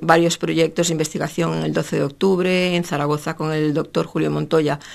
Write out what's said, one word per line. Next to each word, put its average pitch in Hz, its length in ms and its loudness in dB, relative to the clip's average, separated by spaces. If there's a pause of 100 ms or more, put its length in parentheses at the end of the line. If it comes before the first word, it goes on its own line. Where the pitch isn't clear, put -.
varios 170 360 4
proyectos 165 500 0
de 165 60 -2
investigación 160 600 -2
en 160 80 -2
el 156 100 -2
doce 156 220 -2
de 156 80 0
octubre, 180 720 2
en 175 80 2
Zaragoza 151 540 -2
con 156 160 -2
el 151 220 0
doctor 165 320 -2
Julio 156 220 -2
Montoya, 151 520 0 (140)